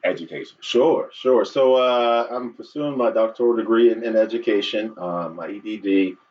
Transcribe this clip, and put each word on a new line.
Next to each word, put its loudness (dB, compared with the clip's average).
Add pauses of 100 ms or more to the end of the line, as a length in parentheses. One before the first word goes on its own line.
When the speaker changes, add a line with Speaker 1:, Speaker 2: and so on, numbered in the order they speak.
Speaker 1:
education. -6
Speaker 2:
Sure, 0
sure. 2
So, 2
uh, 2
I'm -8
pursuing -8
my 2
doctoral 0
degree 4
in, -4
in 0
education, -2
uh, -6
my -12
E -12
D -10
D. 0 (140)